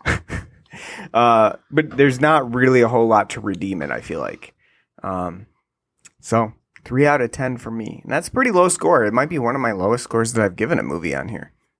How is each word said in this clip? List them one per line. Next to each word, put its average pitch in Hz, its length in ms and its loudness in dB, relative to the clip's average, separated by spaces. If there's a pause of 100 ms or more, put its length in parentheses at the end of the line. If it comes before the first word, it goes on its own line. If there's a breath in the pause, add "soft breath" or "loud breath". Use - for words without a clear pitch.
<laughs> - 120 0 (960 loud breath)
Uh, 113 420 4 (160)
but 151 260 -2
there's 135 240 4
not 139 340 2
really 127 260 4
a 113 80 6
whole 117 180 2
lot 107 240 4
to 113 100 -10
redeem 95 420 -6
it, 71 80 -6
I 58 100 -6
feel 80 200 -10
like. - 340 -10 (480)
Um, 92 440 -8 (720)
so 113 320 0 (320)
three 135 220 2
out 147 140 4
of 117 120 -2
ten 127 260 -6
for 117 120 -12
me. 113 320 -10
And - 100 -8
that's 151 160 -4
a - 20 -12
pretty 254 200 0
low 180 180 4
score. 160 360 2
It 107 80 0
might 131 160 0
be 170 100 -4
one 120 160 -2
of 139 60 -4
my 120 120 -2
lowest 101 320 -2
scores 113 280 -2
that 110 120 2
I've 90 120 -2
given 123 220 0
a 52 60 -4
movie 78 300 -6
on 69 140 -6
here. - 240 -14 (280)